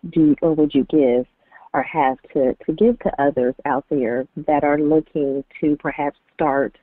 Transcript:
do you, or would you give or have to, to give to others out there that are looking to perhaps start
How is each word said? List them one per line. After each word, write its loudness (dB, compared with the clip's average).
do 0
you, 4
or 2
would 0
you 2
give 2
or 0
have -2
to, 0
to -4
give 2
to -4
others 0
out -2
there -2
that 0
are 2
looking -2
to 0
perhaps -6
start -2